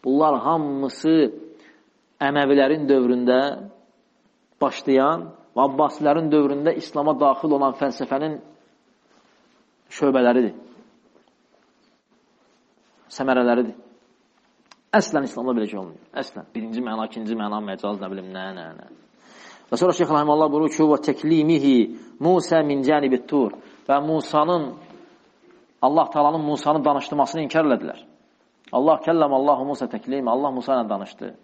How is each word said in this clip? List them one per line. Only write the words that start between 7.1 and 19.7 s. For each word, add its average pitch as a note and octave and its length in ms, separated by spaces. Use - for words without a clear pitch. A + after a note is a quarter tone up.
daxil C#3+ 340
olan C#3 240
fəlsəfənin C#3 600
şöbələridir, B2 600
səmərələridir. B2 640
Əslən C#3+ 300
İslamda B2 260
belə G#2+ 160
şey G#2 80
olmuyor. F2 240
Əslən. B2 360
Birinci A2+ 280
məna, A2 240
ikinci A2+ 320
məna, G#2 240
məcaz, G2+ 380
nə F#2+ 100
bilim, F#2+ 240
nə, F#2 100
nə, E2+ 100
nə. - 60
Və A#2+ 100